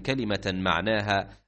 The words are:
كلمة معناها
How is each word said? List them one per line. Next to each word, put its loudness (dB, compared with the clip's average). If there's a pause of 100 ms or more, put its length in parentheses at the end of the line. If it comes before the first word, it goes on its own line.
كلمة -2
معناها 2 (200)